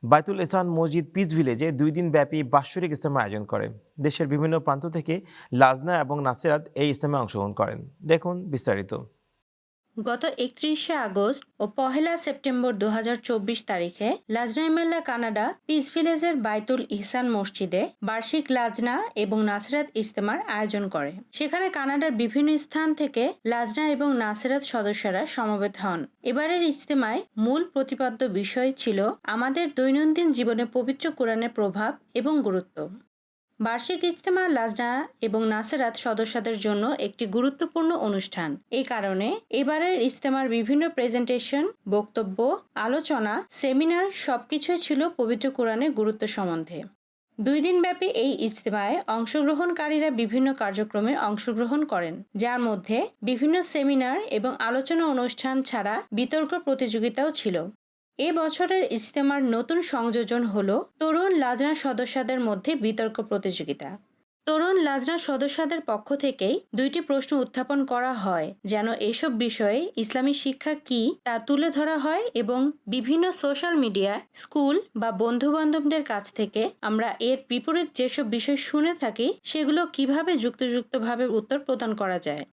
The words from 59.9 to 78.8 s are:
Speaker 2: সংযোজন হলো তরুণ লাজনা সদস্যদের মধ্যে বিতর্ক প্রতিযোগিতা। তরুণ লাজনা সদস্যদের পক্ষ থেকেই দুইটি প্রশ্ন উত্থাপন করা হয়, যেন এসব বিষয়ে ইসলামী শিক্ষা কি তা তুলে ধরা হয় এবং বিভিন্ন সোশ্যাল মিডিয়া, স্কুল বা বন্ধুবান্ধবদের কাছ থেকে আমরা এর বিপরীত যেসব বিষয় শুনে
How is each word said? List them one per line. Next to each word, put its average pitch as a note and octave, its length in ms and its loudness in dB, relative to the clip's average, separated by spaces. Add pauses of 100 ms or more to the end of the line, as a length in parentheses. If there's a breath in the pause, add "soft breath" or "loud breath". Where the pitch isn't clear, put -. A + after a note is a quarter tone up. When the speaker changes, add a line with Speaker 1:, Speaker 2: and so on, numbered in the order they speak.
Speaker 2:
সংযোজন A#3 520 0 (100)
হলো G3 220 2 (240)
তরুণ E4 320 2 (120)
লাজনা B3+ 300 2 (120)
সদস্যদের B3+ 600 0
মধ্যে G3+ 280 -2
বিতর্ক A3 420 -2 (120)
প্রতিযোগিতা। E3+ 600 -4 (580)
তরুণ E4 280 2 (120)
লাজনা C#4 280 0 (120)
সদস্যদের D4 640 0
পক্ষ G#3+ 260 -4
থেকেই C4 400 0 (200)
দুইটি C#4 240 0 (100)
প্রশ্ন C#4 220 0 (120)
উত্থাপন B3+ 420 -2
করা B3+ 280 0 (100)
হয়, F3 240 0 (240)
যেন G#3+ 160 0 (220)
এসব C4+ 220 0 (140)
বিষয়ে G#3+ 340 0 (240)
ইসলামী C4 300 0 (100)
শিক্ষা C#4 300 -4 (140)
কি A#3+ 140 0 (240)
তা A#3+ 80 -2 (140)
তুলে D4 300 2
ধরা D#4 180 0 (100)
হয় E4+ 180 0 (180)
এবং A#3+ 180 0 (340)
বিভিন্ন C4+ 320 2 (160)
সোশ্যাল D4 420 0
মিডিয়া, G3+ 300 2 (280)
স্কুল C#4+ 340 2 (260)
বা A3+ 80 0 (120)
বন্ধুবান্ধবদের D4 920 2
কাছ G3+ 140 -4 (140)
থেকে G#3 220 0 (200)
আমরা A3 280 0 (200)
এর C4 80 4 (120)
বিপরীত D#4+ 380 0 (120)
যেসব B3+ 260 0 (100)
বিষয় C4+ 240 0 (100)
শুনে D4+ 320 2